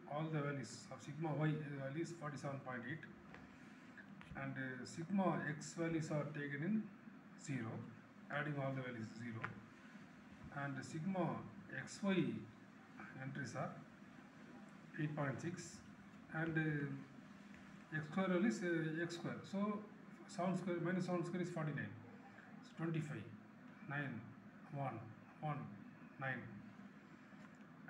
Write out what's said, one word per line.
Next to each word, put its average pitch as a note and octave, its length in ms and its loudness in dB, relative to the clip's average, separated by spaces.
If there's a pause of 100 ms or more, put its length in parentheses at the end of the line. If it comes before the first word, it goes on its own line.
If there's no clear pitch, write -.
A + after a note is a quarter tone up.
all D3+ 240 2
the D#3 80 4
values C#3 560 0
of - 80 -10
sigma D3+ 320 2
y, D3+ 160 6
uh, C#3 400 0
value E3 160 0
is E3+ 80 -6
forty-seven C#3 480 -4
point B2 240 -4
eight, D#3+ 160 -2 (1400)
and, C3+ 160 0
uh, B2+ 320 -4
sigma E3+ 560 6
x - 320 -2
values E3 320 4
are D3+ 240 4
taken C#3+ 320 0
in G#3 120 6 (600)
zero, A#2+ 320 0 (640)
adding D3 240 4
all C3+ 160 4
the C3 80 2
values A#2 280 -2 (120)
zero, A2+ 200 -2 (1160)
and C#3 160 0 (100)
sigma E3 540 2 (400)
x - 240 -4
y F3 320 8 (880)
entries C3 340 -2
are D3 140 2 (1300)
eight D3+ 140 4
point C#3 240 2
six, - 380 -4 (560)
and, D#3+ 240 4
uh, - 1400 0
x D3+ 140 2
square F#3+ 180 6
value F3+ 200 8
is, - 160 4
uh, E3 400 4
x E3+ 120 0
square. C3 220 -2 (140)
So G#3 300 4 (440)
seven F3+ 320 4
square F3 240 2
minus F3+ 240 4
seven F3 200 4
square F3 180 2
is - 60 0
forty-nine. D3+ 440 0 (720)
So - 200 -6
twenty-five, D3+ 420 2 (640)
nine, C3+ 340 0 (520)
one, C3+ 260 0 (420)
one, D3 200 4 (580)
nine, C3 220 2 (1500)